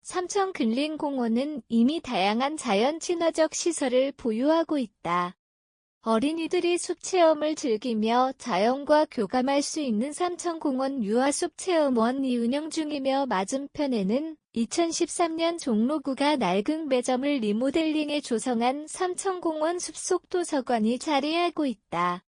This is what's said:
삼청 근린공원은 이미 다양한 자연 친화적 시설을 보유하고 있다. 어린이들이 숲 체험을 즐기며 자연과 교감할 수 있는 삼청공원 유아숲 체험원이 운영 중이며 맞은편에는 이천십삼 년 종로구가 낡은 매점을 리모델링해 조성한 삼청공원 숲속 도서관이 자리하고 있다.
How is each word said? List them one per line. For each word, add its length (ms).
삼청 500
근린공원은 1160
이미 320
다양한 560
자연 420
친화적 560
시설을 640
보유하고 600
있다. 580
어린이들이 760
숲 240
체험을 540
즐기며 800
자연과 720
교감할 500
수 200
있는 320
삼청공원 920
유아숲 540
체험원이 800
운영 320
중이며 560
맞은편에는 1080
이천십삼 840
년 220
종로구가 760
낡은 520
매점을 400
리모델링해 920
조성한 640
삼청공원 960
숲속 500
도서관이 680
자리하고 680
있다. 640